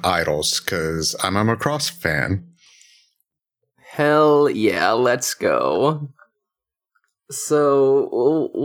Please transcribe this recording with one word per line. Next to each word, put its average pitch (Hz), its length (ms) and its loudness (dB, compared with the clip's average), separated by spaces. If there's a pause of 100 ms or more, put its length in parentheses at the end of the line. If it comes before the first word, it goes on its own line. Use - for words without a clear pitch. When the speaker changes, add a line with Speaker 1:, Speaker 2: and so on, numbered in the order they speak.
Speaker 1:
idols, 78 560 -2
'cause 80 640 -4
I'm 95 140 -2
a 107 80 0
Macross 143 440 -2
fan. 78 560 -4 (1500)
Speaker 2:
Hell 147 580 4
yeah, 98 420 0
let's 123 420 0
go. 98 760 0 (1200)
So, 139 840 2
w-, 139 380 0 (160)